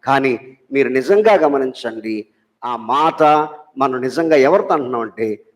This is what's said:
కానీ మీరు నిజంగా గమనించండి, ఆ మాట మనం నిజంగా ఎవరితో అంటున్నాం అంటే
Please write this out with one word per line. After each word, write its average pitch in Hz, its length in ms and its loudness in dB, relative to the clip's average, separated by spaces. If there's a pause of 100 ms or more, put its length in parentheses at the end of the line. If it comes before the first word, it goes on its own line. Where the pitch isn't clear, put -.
కానీ 135 540 -2 (140)
మీరు 135 180 0
నిజంగా 190 440 2
గమనించండి, 127 920 -2 (400)
ఆ 120 100 -6
మాట 147 480 0 (540)
మనం 131 240 -2
నిజంగా 156 340 0
ఎవరితో 165 380 4
అంటున్నాం 127 280 -4
అంటే 110 440 -8 (100)